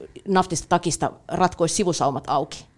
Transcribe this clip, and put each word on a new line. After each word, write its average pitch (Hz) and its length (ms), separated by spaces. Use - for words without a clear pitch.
naftista 185 400
takista 175 440
ratkoisi 170 460
sivusaumat 143 520
auki. 147 380